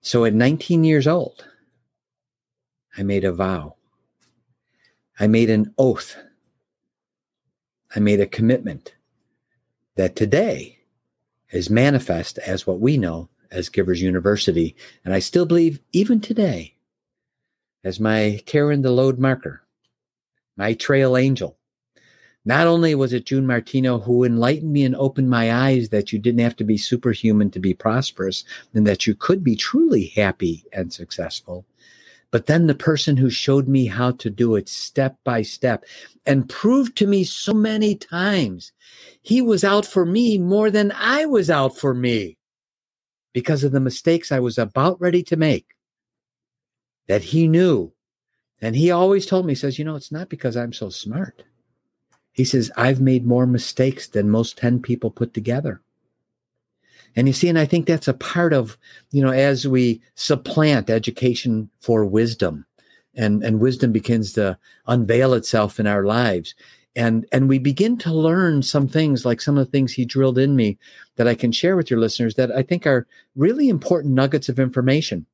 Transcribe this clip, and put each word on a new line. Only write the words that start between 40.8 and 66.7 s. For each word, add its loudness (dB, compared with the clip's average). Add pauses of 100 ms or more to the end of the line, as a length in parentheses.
I 0
was 2
out 0
for 0
me -2 (960)
because -2
of 0
the 2
mistakes -2
I 0
was -2
about -2
ready 2
to -2
make, -2 (1300)
that 0
he 2
knew. 2 (680)
And -4
he 4
always 2
told 0
me, -2
he -2
says, -4
"You -8
know, -8
it's -14
not -10
because -6
I'm -6
so -12
smart." -10 (880)
He 0
says, -2
"I've 0
made 2
more 2
mistakes -2
than 0
most 0
ten 0
people -4
put -6
together." -6 (1400)
And 2
you 4
see, 0
and 2
I 4
think 0
that's 0
a 0
part -2
of, -2 (320)
you 0
know, 2
as 0
we 2 (140)
supplant 0
education -2 (100)
for 2
wisdom, -2 (500)
and, 0
and 0
wisdom 0
begins -2
to -2 (300)
unveil 2
itself -2
in 2
our 0
lives. 0 (420)